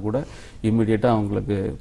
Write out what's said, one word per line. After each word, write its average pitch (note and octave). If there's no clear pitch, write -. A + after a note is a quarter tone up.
கூட G#2+
இம்மீடியட்டா A2
அவங்களுக்கு G2+